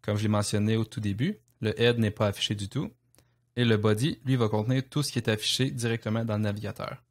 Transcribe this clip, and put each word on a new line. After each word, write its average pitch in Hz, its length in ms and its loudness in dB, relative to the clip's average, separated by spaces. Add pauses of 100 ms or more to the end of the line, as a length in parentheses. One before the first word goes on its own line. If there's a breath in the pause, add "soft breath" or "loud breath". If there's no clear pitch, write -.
Comme 104 160 -2
je 107 60 -2
l'ai 107 60 2
mentionné 104 480 2
au 113 80 0
tout - 140 -10
début, 107 400 -2 (200)
le 107 220 -2
head 117 160 6
n'est 107 140 2
pas 107 160 2
affiché - 260 -2
du 98 160 -6
tout, - 220 -6 (640 soft breath)
et 120 100 2
le 113 120 6
body, 107 480 2
lui, 131 100 2
va 117 120 2
contenir 117 400 0
tout 147 140 -4
ce 143 100 -4
qui - 60 -4
est 117 100 -2
affiché 131 440 0
directement 113 520 -2
dans 110 120 -2
le 107 80 0
navigateur. 104 680 -6